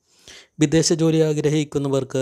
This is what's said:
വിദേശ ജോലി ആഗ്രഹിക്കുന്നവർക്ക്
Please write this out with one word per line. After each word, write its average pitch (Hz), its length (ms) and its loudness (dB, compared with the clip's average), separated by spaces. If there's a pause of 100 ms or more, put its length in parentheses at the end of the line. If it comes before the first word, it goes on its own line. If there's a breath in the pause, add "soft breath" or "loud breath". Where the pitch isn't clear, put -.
(600 loud breath)
വിദേശ 151 340 2
ജോലി 160 260 2
ആഗ്രഹിക്കുന്നവർക്ക് 147 1040 -2